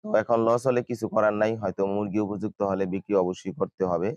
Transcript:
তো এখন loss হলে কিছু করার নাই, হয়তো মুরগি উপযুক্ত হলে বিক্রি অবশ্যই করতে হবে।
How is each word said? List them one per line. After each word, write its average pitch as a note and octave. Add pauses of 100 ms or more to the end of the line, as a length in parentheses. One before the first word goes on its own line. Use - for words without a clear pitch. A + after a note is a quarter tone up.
তো G#3+
এখন A#2
loss A#2+
হলে B2 (100)
কিছু A2+
করার G#2+
নাই, A2 (100)
হয়তো G2 (120)
মুরগি G#2
উপযুক্ত G2 (100)
হলে F#2+ (100)
বিক্রি G2
অবশ্যই F2+
করতে -
হবে। F2+